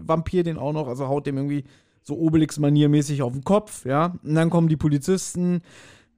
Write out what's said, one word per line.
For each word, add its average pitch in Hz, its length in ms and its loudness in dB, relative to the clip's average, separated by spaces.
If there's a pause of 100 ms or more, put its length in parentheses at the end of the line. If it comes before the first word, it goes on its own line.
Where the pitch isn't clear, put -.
Vampir 170 360 0
den 165 140 -4
auch 139 160 -4
noch, 156 140 -4
also 127 200 -6
haut 143 200 -2
dem 139 100 -4
irgendwie 143 280 -4 (360)
so 147 140 -10
Obelix-maniermäßig 147 1080 2
auf 123 120 -4
den 135 100 -8
Kopf, 208 420 0
ja, 160 380 0
und 151 100 -2
dann 160 160 2
kommen 170 180 2
die 160 100 2
Polizisten, 175 840 -2 (560)